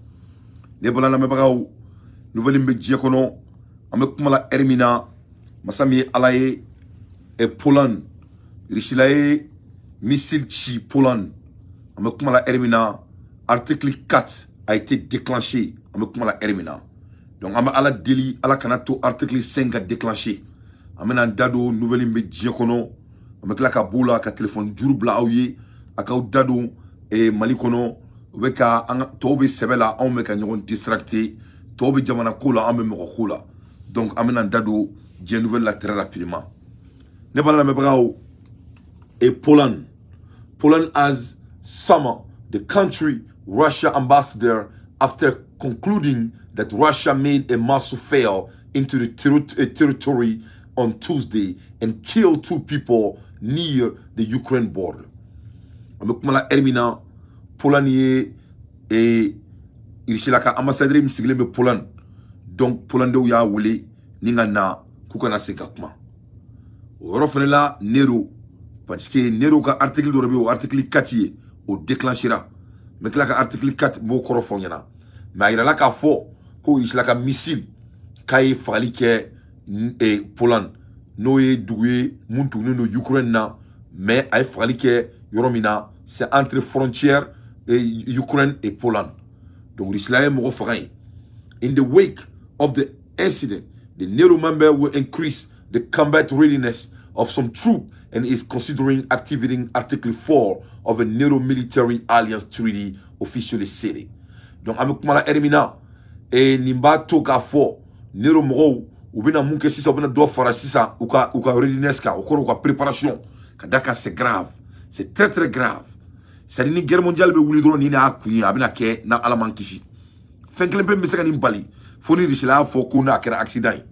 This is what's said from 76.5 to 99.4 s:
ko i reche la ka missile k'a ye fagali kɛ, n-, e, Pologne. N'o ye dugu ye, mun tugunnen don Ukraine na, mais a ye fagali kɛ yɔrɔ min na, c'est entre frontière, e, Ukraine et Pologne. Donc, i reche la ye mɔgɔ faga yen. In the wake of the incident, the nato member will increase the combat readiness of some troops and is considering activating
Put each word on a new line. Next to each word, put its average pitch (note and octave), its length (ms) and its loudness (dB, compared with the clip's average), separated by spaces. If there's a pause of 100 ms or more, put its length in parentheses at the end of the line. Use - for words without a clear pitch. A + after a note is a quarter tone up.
ko C#3+ 160 4
i - 20 2
reche A#2 140 -4
la B2 80 2
ka A#2+ 100 2
missile C3 500 -2 (600)
k'a C3 180 2
ye C3+ 120 2
fagali - 360 -4
kɛ, A#2 360 0 (400)
n-, A2 320 -6
e, G#2+ 200 2 (160)
Pologne. A2+ 360 0 (460)
N'o C3 220 2
ye C3 180 4
dugu G#2+ 300 -4
ye, B2 300 -2 (100)
mun C3 220 -2
tugunnen A#2+ 260 -4
don B2 100 -2
Ukraine A#2+ 460 -2
na, A2 240 -2 (380)
mais G#2+ 380 -2
a A2 80 2
ye C3 60 0
fagali B2 280 -4
kɛ A#2+ 340 0 (240)
yɔrɔ B2 200 0
min A#2 100 -2
na, G#2+ 300 -4 (140)
c'est - 280 -8
entre C3+ 260 0
frontière, C#3 720 0 (380)
e, B2 100 2 (300)
Ukraine C#3 540 0
et G#2 100 -4
Pologne. G#2+ 400 -4 (680)
Donc, F#2+ 120 -8
i G2 40 -6
reche G2+ 160 -6
la B2+ 140 4
ye D3 60 2
mɔgɔ C3 220 -2
faga A2+ 240 -6
yen. F2 140 -10 (720)
In C3 120 -2
the C3+ 100 4
wake D#3 360 4 (400)
of C#3+ 140 2
the C#3 180 -2 (260)
incident, A2 460 -4 (340)
the F#2 80 -6
nato D#3+ 320 6
member D#3 340 4
will C#3+ 200 2
increase C#3+ 560 -6 (240)
the A#2+ 80 -2
combat - 520 2
readiness C3+ 580 2 (260)
of A#2 160 -2
some B2 180 -2
troops G#3 360 0 (260)
and A3+ 140 -4
is B2 180 -2
considering C3+ 640 -2
activating B2 640 -6